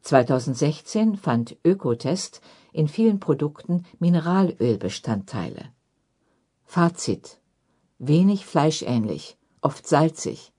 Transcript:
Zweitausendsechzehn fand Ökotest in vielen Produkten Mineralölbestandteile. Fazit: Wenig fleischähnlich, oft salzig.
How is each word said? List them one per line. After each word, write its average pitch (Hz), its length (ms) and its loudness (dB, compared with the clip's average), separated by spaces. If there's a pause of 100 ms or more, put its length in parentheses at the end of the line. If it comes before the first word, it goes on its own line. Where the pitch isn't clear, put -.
Zweitausendsechzehn 143 1120 0
fand 117 480 -2
Ökotest 170 760 -2 (320)
in 156 160 0
vielen 214 320 2
Produkten 151 640 -2 (140)
Mineralölbestandteile. 120 1700 -2 (960)
Fazit: - 760 -2 (600)
Wenig 180 460 2
fleischähnlich, 120 920 -2 (240)
oft - 260 -4
salzig. - 720 0